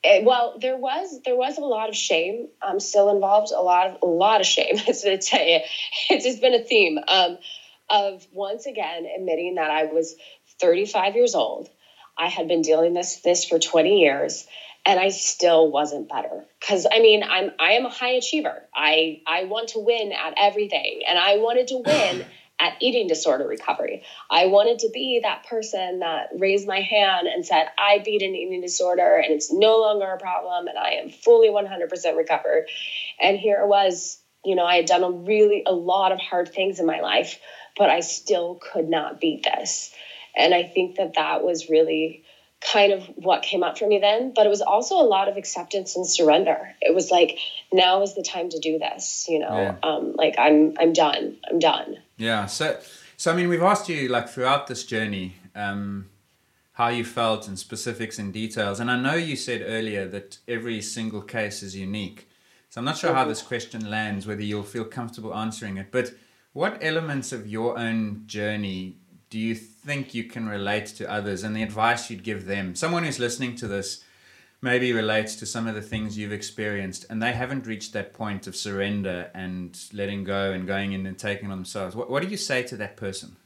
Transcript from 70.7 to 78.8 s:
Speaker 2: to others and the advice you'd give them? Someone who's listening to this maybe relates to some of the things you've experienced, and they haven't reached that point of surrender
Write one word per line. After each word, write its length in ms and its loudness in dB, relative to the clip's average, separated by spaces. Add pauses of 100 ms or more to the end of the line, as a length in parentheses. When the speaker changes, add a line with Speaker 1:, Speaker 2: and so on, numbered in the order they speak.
Speaker 2:
to 240 -12
others 320 -6
and 120 -6
the 60 -4
advice 480 -2
you'd 140 -14
give 220 -8
them? 300 -6
Someone 280 -2
who's 160 -6
listening 380 -4
to 100 -10
this 360 -8 (580)
maybe 320 0
relates 420 -2
to 100 -16
some 220 -8
of 80 -6
the 60 -8
things 360 -8
you've 140 -8
experienced, 800 -8
and 120 -6
they 120 -2
haven't 340 -8
reached 260 -12
that 200 -10
point 340 -10
of 80 -14
surrender 800 -6